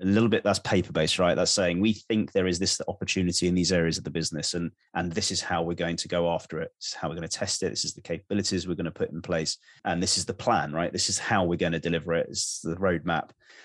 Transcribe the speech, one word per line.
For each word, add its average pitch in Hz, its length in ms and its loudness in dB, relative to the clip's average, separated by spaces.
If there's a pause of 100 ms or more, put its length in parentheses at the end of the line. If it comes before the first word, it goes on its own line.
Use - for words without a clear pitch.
A 92 40 -2
little 107 240 6
bit, 104 160 2
that's 98 140 4
paper-based, 80 600 2
right? 87 160 4
That's 87 160 2
saying, 90 300 2
"We 110 120 4 (140)
think 107 240 0
there 92 160 2
is 87 120 0
this 95 280 0
opportunity 90 640 0
in 87 40 2
these 90 200 2
areas 82 240 2
of - 80 -10
the 78 40 -8
business, 78 440 -2
and, 85 180 -4 (220)
and 85 180 -2
this 90 200 -2
is 90 100 -2
how 85 220 0
we're 85 100 -2
going 85 240 -2
to - 100 -6
go 85 240 2
after 80 300 -4
it. 82 180 -8
This - 80 -10
is - 60 -6
how 80 160 -6
we're 85 60 -6
gonna 82 120 -8
test - 340 -4
it. 92 100 -2
This - 120 -4
is - 100 -6
the - 80 -18
capabilities 90 680 -2
we're 85 60 -2
gonna 85 140 -2
put - 220 -4
in 82 100 -8
place. 82 360 -2 (260)
And 87 180 0
this - 160 2
is 92 60 -2
the - 100 -4
plan," 80 380 0
right? 82 220 -2
"This - 160 0
is 98 100 0
how 98 240 2
we're 87 140 2
gonna 85 200 2
deliver 82 360 0
it. 85 160 0
This - 340 -6
is 82 80 -2
the 82 60 -4
roadmap." 85 540 0 (340)